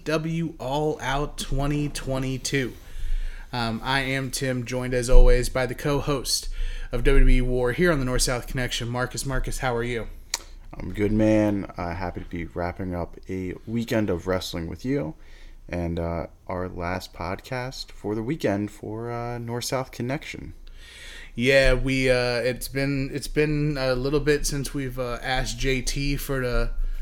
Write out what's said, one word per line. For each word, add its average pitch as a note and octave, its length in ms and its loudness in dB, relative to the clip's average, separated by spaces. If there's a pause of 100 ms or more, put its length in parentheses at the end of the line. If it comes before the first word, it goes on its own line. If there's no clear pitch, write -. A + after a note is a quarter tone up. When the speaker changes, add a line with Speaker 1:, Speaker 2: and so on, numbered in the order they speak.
Speaker 1:
W D#3+ 540 -2
All D3 420 -2
Out C#3 380 -2
twenty D3 500 0
twenty-two. C3 880 -2 (800)
Um, A2+ 300 -2
I C3 180 0
am C3+ 300 -2
Tim, B2+ 360 -2
joined B2+ 280 -4
as A#2+ 140 0
always B2 400 12
by B2+ 180 0
the B2 80 -4
co-host C#3 760 -2 (440)
of B2 100 0
W C#3 180 8
W B2+ 160 10
E B2+ 40 6
War B2 320 2
here F3 180 4
on D#3 80 4
the C3 60 0
North-South B2+ 420 0
Connection, B2 420 -2
Marcus. B2 380 -4
Marcus, B2+ 320 -2
how B2+ 160 0
are A#2 80 -2
you? A#2+ 240 -4 (680)
Speaker 2:
I'm - 180 -10
good, G2+ 200 2
man. G#2+ 640 4
Uh, F2 180 -4
happy F2 260 -6
to - 80 -12
be E2+ 160 -6
wrapping F2 500 -6
up E2+ 220 -6 (120)
a F#2 260 -6 (120)
weekend A2+ 440 -2
of F2 180 -2
wrestling F2+ 400 -4
with D#2 160 -12
you C#3+ 300 -4 (540)
and, E2+ 300 -4
uh, E2+ 280 -4 (200)
our F#2 220 -6
last F2+ 460 -6
podcast B2 760 -8
for - 240 -6
the A2+ 80 -4
weekend G#2+ 480 -2
for, A2 400 -10
uh, A#2+ 280 -6
North-South A#2+ 540 -6
Connection. - 640 -8 (800)
Speaker 1:
Yeah, C3 400 6
we, C3 360 2
uh, B2 300 2
it's A#2+ 280 -2
been, C3+ 460 -2
it's - 140 -6
been D3+ 500 0
a C3 160 0
little C3+ 260 0
bit D3 260 2
since C#3+ 280 -4
we've, C3 240 -6
uh, A#2+ 240 -4
asked B2+ 360 -2
J C3 240 2
T C#3+ 340 -2
for C3+ 240 -4
the A#2+ 300 2 (320)